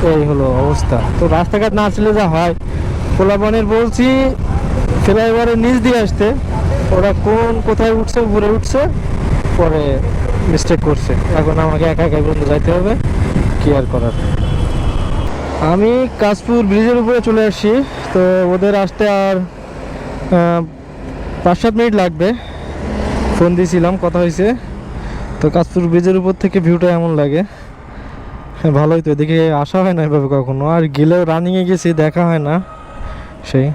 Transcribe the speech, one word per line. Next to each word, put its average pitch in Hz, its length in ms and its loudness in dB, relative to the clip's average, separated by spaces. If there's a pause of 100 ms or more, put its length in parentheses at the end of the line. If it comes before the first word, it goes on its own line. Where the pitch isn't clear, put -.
এই 156 180 2
হলো 139 200 0
অবস্থা। 131 560 2 (180)
তো 170 80 2
রাস্তাঘাট 196 460 0
না 208 160 2
ছিল 208 240 2
যা 214 140 2
হয়, 165 280 0 (640)
পোলাপানের 208 480 2
বলছি 247 640 2 (720)
ফ্লাইওভারের 226 540 2
নিচ 240 240 2
দিয়ে 247 160 2
আসতে, 208 360 0 (580)
ওরা 190 220 2 (100)
কোন 226 420 0
কোথায় 226 260 2
উঠছে, 220 280 0
উপরে 208 300 2
উঠছে, 226 300 0 (800)
পরে 151 420 2 (480)
মিস্টেক 160 320 2
করছে। - 340 0 (240)
এখন 156 220 2
আমাকে 156 260 2
একা 160 180 2
একা 151 140 2
পর্যন্ত 151 320 0
যাইতে 151 220 2
হবে, 190 240 2 (680)
কি 143 120 2
আর 135 160 0
করার। 120 200 0 (1600)
আমি 240 340 2 (120)
কাশপুর 220 460 0
ব্রিজের 220 320 2
উপরে 233 240 0
চলে 220 240 2
আসি, 214 380 0 (300)
তো 185 60 2 (340)
ওদের 202 220 2
আসতে 196 340 0
আর, 196 260 0
আহ, - 1300 -2 (800)
পাঁচ 175 180 2
সাত 226 120 2
মিনিট 226 220 0
লাগবে। 180 380 0 (1080)
ফোন 175 160 4
দিয়েছিলাম, 180 460 0
কথা 175 180 0
হয়েছে। 175 340 0 (880)
তো 156 80 4
কাশপুর 175 380 0
ব্রিজের 175 300 2
উপর 185 220 0
থেকে 196 200 0
ভিউটা 170 320 2
এমন 170 240 0
লাগে। 147 280 0 (1160)
হ্যাঁ, 156 100 2
ভালোই 151 300 2
তো, 156 100 -2
এদিকে 160 420 2
আসা 147 300 0
হয় 185 100 2
না 160 100 0
এভাবে 147 280 0
কখনো, 135 360 -2
আর 165 160 2
গেলেও 156 420 2
রানিংয়ে 175 400 0
গেছি, 175 280 0
দেখা 156 320 0
হয় 165 140 0
না 151 220 0 (880)
সেই। 135 240 2